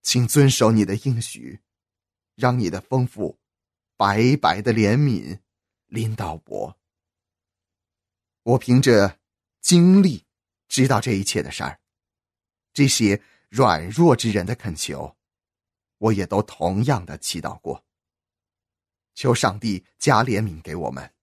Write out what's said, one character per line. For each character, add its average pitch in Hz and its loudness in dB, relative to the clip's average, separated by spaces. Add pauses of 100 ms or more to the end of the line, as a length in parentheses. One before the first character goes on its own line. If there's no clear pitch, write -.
请 123 -2
遵 139 4
守 113 2
你 107 4
的 98 -6
应 117 -4
许， 65 -14 (760)
让 123 -2
你 95 -2
的 90 -8
丰 127 -2
富、 104 -8 (600)
白 107 2
白 92 0
的 117 0
怜 107 2
悯 98 -2 (460)
临 110 -6
到 80 -10
我。” 50 -10 (1700)
我 123 2
凭 123 4
着 101 4 (420)
经 180 6
历 156 0 (420)
知 131 0
道 117 2
这 123 -4
一 98 -2
切 98 -4
的 65 -10
事 - -10
儿， - -10 (920)
这 139 2
些 101 0 (260)
软 98 0
弱 151 4
之 113 -4
人 98 -2
的 107 -6
恳 90 -10
求， - -12 (840)
我 110 0
也 98 -2
都 101 -2
同 95 -4
样 110 -2
的 73 -14
祈 - -10
祷 - -12
过。 - -12 (1300)
求 127 -2
上 104 -2
帝 101 -6 (140)
加 131 2
怜 110 -2
悯 82 -8
给 78 -14
我 78 -8
们。 65 -16 (100)